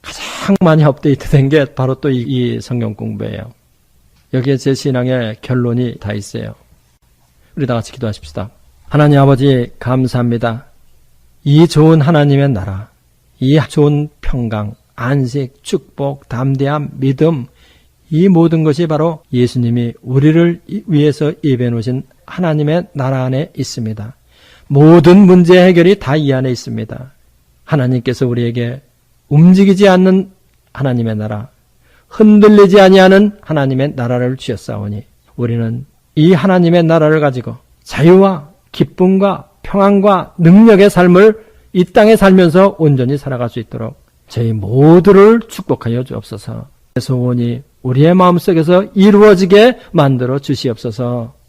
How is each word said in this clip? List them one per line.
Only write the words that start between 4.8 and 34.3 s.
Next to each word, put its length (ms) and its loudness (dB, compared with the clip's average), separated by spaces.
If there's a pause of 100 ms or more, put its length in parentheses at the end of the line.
결론이 560 -4
다 140 -10
있어요. 420 -12 (1000)
우리 100 -4
다 80 -4
같이 160 -8
기도하십시다. 600 -12 (380)
하나님 300 2
아버지, 640 0
감사합니다. 840 -4 (760)
이 240 4
좋은 340 2
하나님의 500 2
나라, 400 -8 (500)
이 280 0
좋은 400 -2 (120)
평강, 540 -6 (200)
안식, 680 -6
축복, 640 -10
담대함, 680 -6
믿음, 520 -4 (640)
이 200 0
모든 340 2
것이 240 -2
바로 360 -6 (100)
예수님이 680 -4
우리를 680 0
이-, 180 -12
위해서 460 -2 (100)
예비해 280 -2
놓으신 340 -6 (220)
하나님의 680 -4
나라 320 -6
안에 320 -6
있습니다. 580 -10 (540)
모든 500 6
문제 480 6
해결이 320 2
다 160 -6
이 180 -2
안에 180 -2
있습니다. 600 -12 (520)
하나님께서 640 -4
우리에게 520 -6 (480)
움직이지 600 4
않는 420 2 (420)
하나님의 440 -4
나라, 320 -10 (600)
흔들리지 720 4
아니하는 600 4
하나님의 540 -4
나라를 420 -4